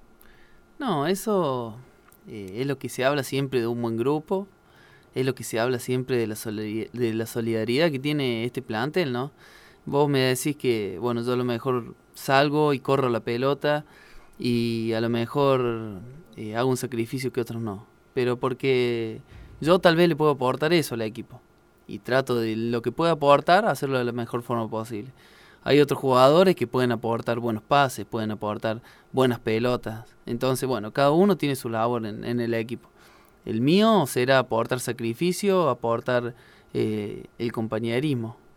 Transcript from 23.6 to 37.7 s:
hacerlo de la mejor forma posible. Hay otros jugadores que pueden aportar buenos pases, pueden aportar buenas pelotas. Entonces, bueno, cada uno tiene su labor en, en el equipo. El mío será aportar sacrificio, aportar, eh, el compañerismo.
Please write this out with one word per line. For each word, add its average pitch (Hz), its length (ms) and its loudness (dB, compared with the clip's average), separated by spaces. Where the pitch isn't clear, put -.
hacerlo 139 340 0
de 123 60 -2
la 120 80 -2
mejor 120 280 -4
forma 117 280 -2
posible. 110 420 -8
Hay 139 140 6
otros 143 200 2
jugadores 143 560 6
que 123 100 -2
pueden 123 260 0
aportar 117 480 -2
buenos 113 240 -4
pases, 139 420 2
pueden 110 260 -4
aportar 107 500 -4
buenas 127 280 2
pelotas. 113 680 -2
Entonces, 127 420 -2
bueno, 107 240 -4
cada 143 200 4
uno 185 260 4
tiene 143 180 -2
su 127 140 -8
labor 113 360 0
en, 107 200 -8
en 120 140 -2
el 117 140 -2
equipo. 113 360 -6
El 110 160 -4
mío 190 460 4
será 131 320 4
aportar 117 400 0
sacrificio, 170 880 0
aportar, 120 640 -2
eh, 107 520 -4
el 117 140 -4
compañerismo. 117 840 -4